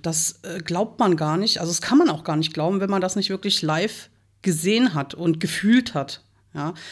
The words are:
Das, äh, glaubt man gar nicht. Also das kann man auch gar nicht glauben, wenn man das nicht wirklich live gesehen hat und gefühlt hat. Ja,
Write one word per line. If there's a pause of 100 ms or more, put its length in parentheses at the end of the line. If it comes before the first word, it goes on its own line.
Das,
äh,
glaubt
man
gar
nicht.
Also
das
kann
man
auch
gar
nicht
glauben,
wenn
man
das
nicht
wirklich
live (320)
gesehen
hat
und
gefühlt
hat. (340)
Ja, (160)